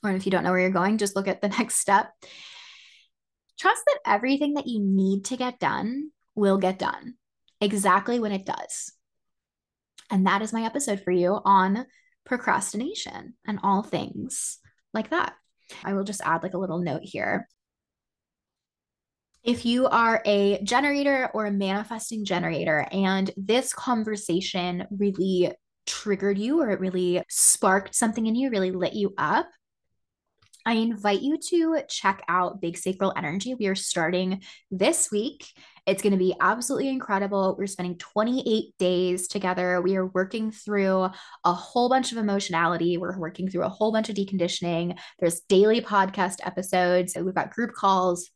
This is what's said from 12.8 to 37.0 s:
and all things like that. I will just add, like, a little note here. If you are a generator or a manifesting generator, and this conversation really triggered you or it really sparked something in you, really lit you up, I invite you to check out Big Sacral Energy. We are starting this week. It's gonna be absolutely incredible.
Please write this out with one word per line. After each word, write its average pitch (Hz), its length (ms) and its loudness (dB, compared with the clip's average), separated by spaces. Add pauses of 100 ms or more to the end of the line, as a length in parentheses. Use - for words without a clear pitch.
and 208 200 -6
all 196 180 4
things - 760 -6 (360)
like 220 160 -4
that. 339 240 -2 (480)
I 196 120 -4
will 196 100 -2
just 202 200 -8
add, 165 200 0
like, 185 100 -6
a 170 40 -4
little 175 200 -4
note 160 240 -4
here. - 460 -4 (2000)
If 240 200 0
you 247 220 4
are 226 400 4
a 202 360 2
generator 277 680 2
or 214 140 -2
a 208 40 -2
manifesting 208 720 -4
generator, 165 680 0
and 190 440 2
this 220 360 0
conversation 190 1160 -2
really 190 640 0 (340)
triggered 196 500 -2
you 254 240 0
or 247 100 0
it 180 100 -2
really 180 500 0
sparked - 640 4
something 220 320 0
in 220 80 0
you, 262 160 0
really 190 220 0
lit 180 200 -2
you 196 240 -2
up, 185 320 0 (1160)
I 226 60 2
invite 208 500 2
you 302 160 0 (120)
to 320 380 2
check - 400 0
out 180 320 0
Big 170 160 -4
Sacral 185 400 -2
Energy. 196 380 -4
We 220 140 -2
are 190 60 0
starting 185 680 -2 (280)
this 208 400 0
week. 214 360 -4 (400)
It's 190 160 0
gonna 196 160 4
be 185 220 2
absolutely 247 500 0
incredible. 196 680 0